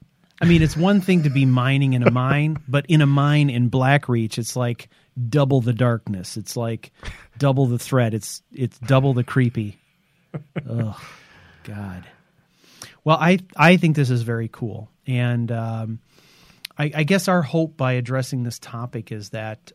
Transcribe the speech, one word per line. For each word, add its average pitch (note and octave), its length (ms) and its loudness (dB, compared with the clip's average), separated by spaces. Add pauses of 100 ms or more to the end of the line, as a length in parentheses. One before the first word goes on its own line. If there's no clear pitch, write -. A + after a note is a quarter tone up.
(400)
I - 60 0
mean, E3+ 160 6
it's D#3 160 0
one F#3+ 240 4
thing F3+ 220 2
to D3 60 2
be C3+ 160 2
mining C3 460 2
in B2 120 0
a A#2+ 80 4
mine, C#3+ 520 0
<laughs> - 60 -16
but C#3 160 0
in D#3 160 4
a C#3+ 40 6
mine C#3+ 440 4
in A#2+ 200 0
Blackreach, B2+ 680 0
it's A2+ 180 -8
like A#2+ 320 -4 (400)
double C#3 320 2
the A#2+ 140 0
darkness. A2 640 -2
It's - 180 -12
like A#2 380 -8 (440)
double C#3 280 2
the A#2+ 140 0
threat. A#2 340 0
It's, - 280 -10 (120)
it's - 260 -6
double C3+ 340 2
the A#2+ 120 0
creepy. A#2 520 -2 (920)
Ugh, A2+ 260 -4 (680)
God. G2+ 400 -14 (1000)
Well, D#3 160 2
I, F3+ 200 4 (180)
I E3+ 180 8
think D#3+ 220 2
this C3+ 120 2
is B2 120 0
very A2+ 260 -4
cool. A2 420 -10 (160)
And, A#2+ 460 -2
um, A2+ 480 -6 (800)
I, D3 140 -2
I D#3 100 -2
guess F#3 240 0
our F3+ 140 2
hope D#3+ 340 -2
by B2+ 180 0
addressing B2+ 500 -4
this A#2+ 160 -8
topic A#2+ 520 -12
is G#2 200 -12
that, A2 440 -10